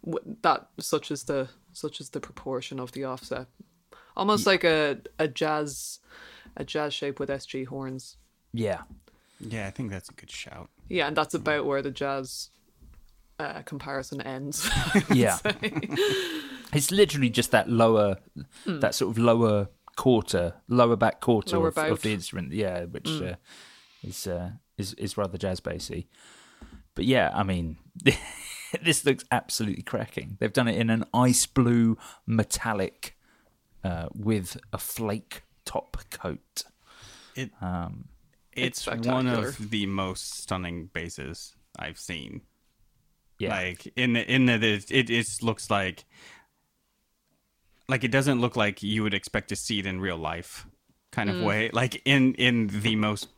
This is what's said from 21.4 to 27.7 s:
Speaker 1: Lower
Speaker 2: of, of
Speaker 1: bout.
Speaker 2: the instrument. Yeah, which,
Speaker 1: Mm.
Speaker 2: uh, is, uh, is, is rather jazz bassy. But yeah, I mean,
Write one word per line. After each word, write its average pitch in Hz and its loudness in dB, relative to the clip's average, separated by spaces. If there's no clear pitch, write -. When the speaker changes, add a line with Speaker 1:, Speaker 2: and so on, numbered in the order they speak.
Speaker 1:
Lower 160 4
Speaker 2:
of, - -2
of 156 2
Speaker 1:
bout. 101 0
Speaker 2:
the 107 0
instrument. 87 -6
Yeah, 92 -2
which, - -12
Speaker 1:
Mm. 147 -4
Speaker 2:
uh, - -8
is, 95 -8
uh, 90 -4
is, 98 -6
is - -8
rather 95 -2
jazz 92 -2
bassy. - -8
But 82 -2
yeah, 117 4
I 101 0
mean, 87 -2